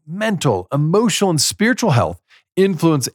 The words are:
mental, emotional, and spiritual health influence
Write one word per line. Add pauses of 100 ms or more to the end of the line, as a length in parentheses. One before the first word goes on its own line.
mental,
emotional,
and
spiritual
health (360)
influence